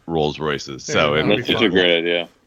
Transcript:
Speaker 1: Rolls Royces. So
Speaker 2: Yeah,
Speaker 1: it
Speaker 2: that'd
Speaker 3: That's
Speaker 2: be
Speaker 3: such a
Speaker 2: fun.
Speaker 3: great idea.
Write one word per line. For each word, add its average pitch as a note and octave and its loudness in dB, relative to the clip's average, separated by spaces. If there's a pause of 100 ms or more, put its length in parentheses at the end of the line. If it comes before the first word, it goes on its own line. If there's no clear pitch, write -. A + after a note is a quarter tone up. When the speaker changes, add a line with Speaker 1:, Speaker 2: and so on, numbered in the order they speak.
Speaker 1:
Rolls D2+ -2
Royces. C#2+ -6
So D#2 2
Speaker 2:
Yeah, D#2 2
Speaker 1:
it D#2 2
Speaker 2:
that'd G#2 2
Speaker 3:
That's B2 -8
Speaker 2:
be - 0
Speaker 3:
such A2 0
a - 6
Speaker 2:
fun. G2 2
Speaker 3:
great F2 4
idea. F2 -2 (180)